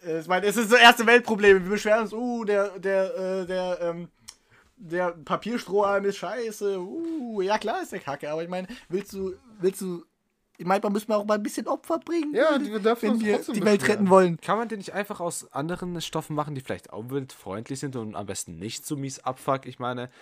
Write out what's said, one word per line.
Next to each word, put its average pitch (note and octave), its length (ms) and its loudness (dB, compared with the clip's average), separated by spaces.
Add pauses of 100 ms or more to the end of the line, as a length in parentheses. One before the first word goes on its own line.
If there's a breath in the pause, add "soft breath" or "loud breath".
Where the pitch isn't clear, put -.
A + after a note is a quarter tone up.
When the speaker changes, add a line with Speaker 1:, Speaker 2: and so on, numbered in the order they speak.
Speaker 1:
äh, E3 140 -4
ich D#3 80 -10
meine, F#3 180 2
es G3+ 100 2
ist A3 140 0
so A#3+ 60 8
erste A#3 300 10
Weltprobleme. G#3 580 6
Wir F3+ 60 -4
beschweren G#3+ 320 2
uns, G#3 100 -6
uh, A#3 320 -4
der, G3+ 340 0
der, F#3+ 380 0
äh, F#3 300 -4
der, F3+ 340 -4
ähm, E3+ 280 -6 (680 loud breath)
der F3 340 -4
Papierstrohhalm G3 920 -2
ist G3 140 -2
scheiße. G#3 600 -4
Uh, B3 600 -6
ja G3 180 2
klar A3+ 240 -4
ist - 100 -10
der G#3 80 -8
Kacke, C#3+ 300 -8
aber D#3 140 -4
ich E3+ 40 -8
meine, F3+ 200 -6 (200 loud breath)
willst G3 240 -6
du, F#3+ 220 -6 (240)
willst F#3+ 220 0
du, F3+ 240 -6 (520)
ich - 100 -14
meine, F#3+ 180 2
man G#3 80 0
muss G#3 160 -2
mal G#3+ 80 2
auch G#3 80 -2
mal G#3+ 100 0
ein G#3 80 0
bisschen - 240 -6
Opfer - 320 -2
bringen, D#4 340 -4
Speaker 2:
Ja, D4 200 4
Speaker 1:
wenn B3+ 120 0
Speaker 2:
die, G3+ 60 -6
wir A3 80 -4
dürfen A3 240 0
Speaker 1:
wenn G#3+ 120 0
Speaker 2:
uns A3+ 100 0
Speaker 1:
wir G#3 120 2
Speaker 2:
trotzdem - 200 -6
Speaker 1:
die G3 80 0
Welt G#3 160 6
Speaker 2:
beschweren. G#3 220 2
Speaker 1:
retten F#3+ 80 4
wollen. F#3 300 8
Speaker 3:
Kann G3 180 0
man A#3 100 -4
den G#3+ 100 -8
nicht F#3+ 140 -12
einfach G3+ 260 -6
aus F3 340 -8
anderen E3+ 480 -6
Stoffen D#3 360 -6
machen, D3 180 -4
die C3+ 60 -8
vielleicht - 320 -8
umweltfreundlich B2 880 -8
sind C3+ 160 -6
und A2 180 -8
am G2+ 120 -8
besten F#2 340 -10
nicht G#2+ 260 -10
so D#3 100 -6
mies C3+ 220 -8
abfuck? C3+ 480 -4
Ich B2+ 140 -16
meine B2 300 -6 (120)